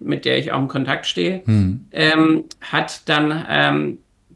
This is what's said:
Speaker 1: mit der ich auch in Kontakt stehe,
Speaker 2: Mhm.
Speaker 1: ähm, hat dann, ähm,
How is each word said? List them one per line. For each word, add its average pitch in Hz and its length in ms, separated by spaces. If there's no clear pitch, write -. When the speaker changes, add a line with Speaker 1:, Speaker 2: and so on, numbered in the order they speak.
Speaker 1:
mit 143 240
der 131 140
ich 135 140
auch 135 80
in 135 80
Kontakt 135 380
stehe, 180 400
Speaker 2:
Mhm. 107 460
Speaker 1:
ähm, 156 520
hat - 480
dann, 151 400
ähm, 147 500